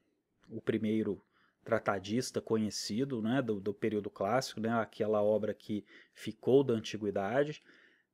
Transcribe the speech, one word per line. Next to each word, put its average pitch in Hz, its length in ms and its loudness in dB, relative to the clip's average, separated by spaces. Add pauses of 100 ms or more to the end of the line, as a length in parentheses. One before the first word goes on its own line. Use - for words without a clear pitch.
(480)
o 113 140 -12
primeiro 107 640 0 (380)
tratadista 107 800 -2
conhecido, 110 800 -2
né, 123 220 0
do, 110 160 -2
do 101 140 -4
período 104 360 -2
clássico, 113 500 -2
né, 110 120 -2
aquela 107 500 0
obra 104 320 2
que 104 320 -6 (300)
ficou 123 480 2
da 123 100 0
antiguidade, 107 880 -2 (520)